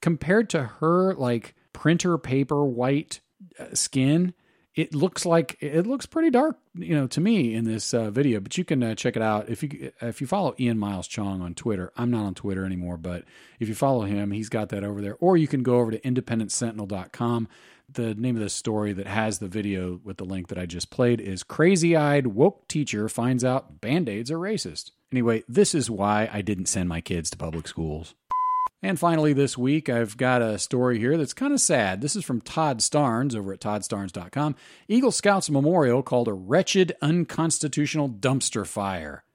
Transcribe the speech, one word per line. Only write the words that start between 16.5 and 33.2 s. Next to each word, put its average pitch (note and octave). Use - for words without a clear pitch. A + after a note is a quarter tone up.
sentinel G#2+
dot F#2+
com. A#2
The A2+
name A#2+
of A2
the G2+
story G#2+
that F#2+
has G#2+
the G#2+
video F#2
with G2
the G2+
link F#2
that F#2
I F2+
just F2
played A#2+
is F#2+
Crazy-Eyed D#3
Woke A#2
Teacher A2
Finds B2
Out B2+
Band-Aids A#2
Are E3
Racist. F3+
Anyway, A#2
this F3
is A#2+
why G#2+
I G#2
didn't F#2+
send F2+
my E2
kids E2+
to -
public E2
schools. D#2+
And F#3+
finally D#3+
this C3+
week, C#3
I've A#2
got B2+
a A2
story B2
here B2+
that's D3
kinda C#4
sad. G#2
This C#3+
is G3+
from B2
Todd D3+
Starnes C3